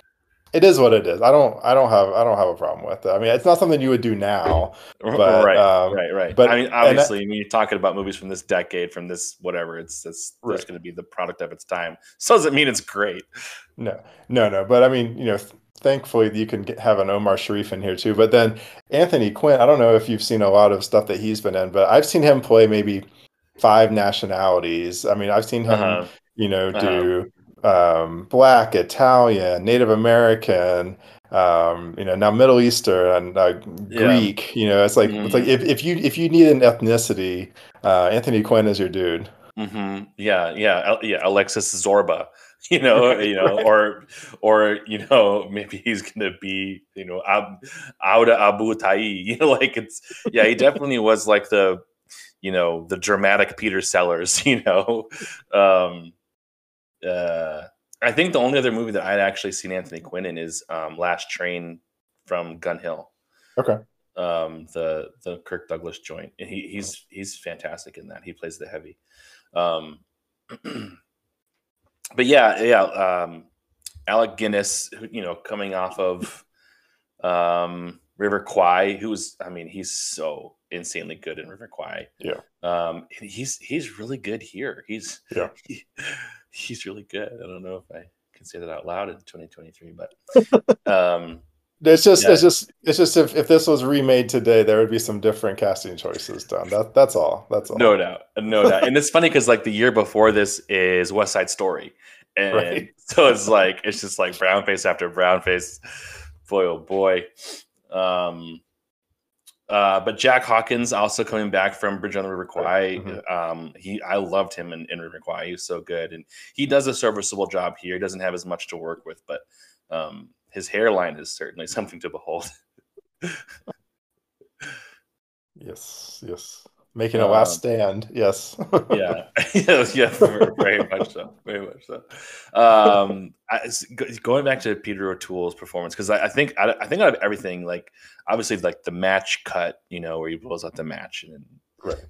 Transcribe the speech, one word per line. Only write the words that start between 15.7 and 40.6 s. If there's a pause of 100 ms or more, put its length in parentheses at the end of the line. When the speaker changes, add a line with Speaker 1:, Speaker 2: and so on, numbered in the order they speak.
Speaker 1:
thankfully
you
can
get,
have
an
Omar
Sharif
in
here
too.
But
then (320)
Anthony
Quinn,
I
don't
know
if
you've
seen
a
lot
of
stuff
that
he's
been
in,
but
I've
seen
him
play
maybe (540)
five
nationalities.
I
mean,
I've
seen
him,
Speaker 2:
Uh-huh. (280)
Speaker 1:
you
know,
Speaker 2:
Uh-huh.
Speaker 1:
do, (300)
um,
Black,
Italian,
Native
American, (340)
um,
you
know,
now
Middle
Eastern,
and,
uh, (300)
Speaker 2:
Yeah.
Speaker 1:
Greek.
You
know,
it's
like,
it's
like,
Speaker 2:
Mm-hmm.
Speaker 1:
if,
if
you,
if
you
need
an
ethnicity, (320)
uh,
Anthony
Quinn
is
your
dude. (300)
Speaker 2:
Mm-hmm. (120)
Yeah,
yeah,